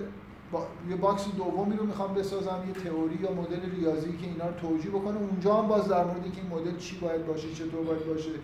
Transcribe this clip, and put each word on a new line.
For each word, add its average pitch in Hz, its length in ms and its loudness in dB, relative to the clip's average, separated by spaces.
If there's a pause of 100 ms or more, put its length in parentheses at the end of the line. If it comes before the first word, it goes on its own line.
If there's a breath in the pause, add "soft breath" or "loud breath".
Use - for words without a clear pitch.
(520)
با... 165 140 -2 (240)
یه 180 60 0
باکس 202 400 4
دومی 190 400 2
رو 214 100 2
می‌خوام 196 280 0
بسازم، 190 520 0
یه 190 60 -4
تئوری 165 500 0
یا 185 100 0
مدل 175 380 -2
ریاضی 165 460 0
که 185 100 -6
اینا 170 220 -2
رو 170 60 -2
توجیه 165 360 0
بکنه. 196 260 0
اونجا 196 380 4
هم 220 140 4
باز 208 200 4
در 175 160 6
مورد 175 180 -2
اینکه 185 180 -6
این 185 100 -6
مدل 165 260 -2
چی 180 220 -8
باید 165 280 0
باشه، 156 260 -2
چطور 160 320 -2
باید 160 220 0
باشه، 160 240 0 (140)